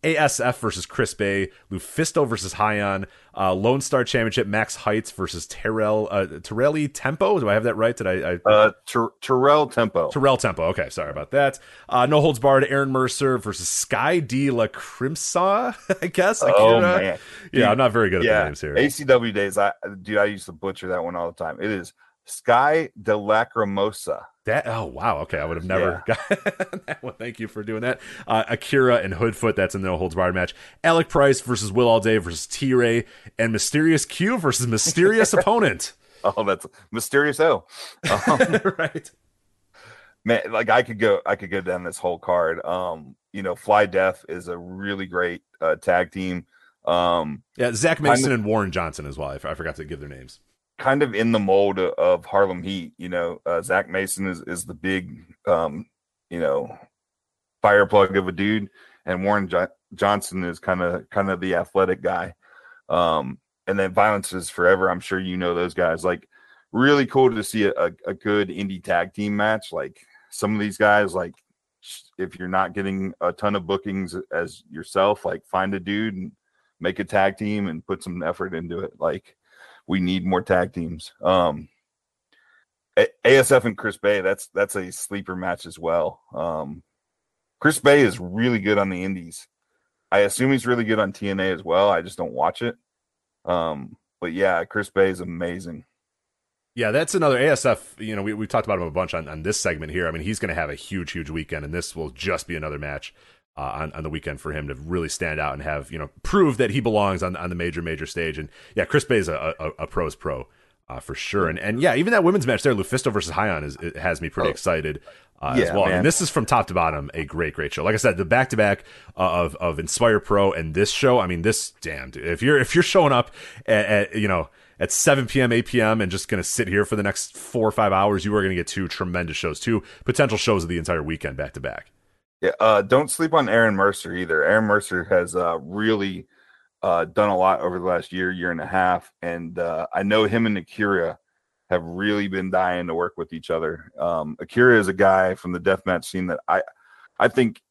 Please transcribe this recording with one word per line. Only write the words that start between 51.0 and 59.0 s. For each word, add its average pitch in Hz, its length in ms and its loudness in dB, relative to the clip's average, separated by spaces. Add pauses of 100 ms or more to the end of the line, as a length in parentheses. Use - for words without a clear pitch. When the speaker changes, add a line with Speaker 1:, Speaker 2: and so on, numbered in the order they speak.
Speaker 2:
of 123 120 0
in 113 180 2
the 113 60 4
mold 98 400 4
of 90 480 2
Harlem 95 360 2
Heat, 90 360 -8
you 90 100 -12
know, 87 380 -4
uh, 85 160 -2
Zach 95 260 0
Mason 95 380 -4
is, 87 160 -6
is 85 240 -10
the 85 80 -12
big, 90 500 -6 (220)
um, 82 400 0 (440)
you 85 80 -8
know, 71 380 -2 (840)
fire 104 240 6
plug 98 300 4
of 92 120 0
a 92 40 -6
dude, 101 360 -2 (380)